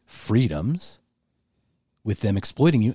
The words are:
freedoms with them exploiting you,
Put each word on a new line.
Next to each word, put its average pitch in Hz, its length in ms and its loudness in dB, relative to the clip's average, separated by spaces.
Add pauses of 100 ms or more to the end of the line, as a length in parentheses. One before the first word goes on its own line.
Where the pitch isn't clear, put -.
freedoms 110 920 -2 (1080)
with 104 140 -4
them 101 160 0
exploiting 135 460 2
you, 117 120 2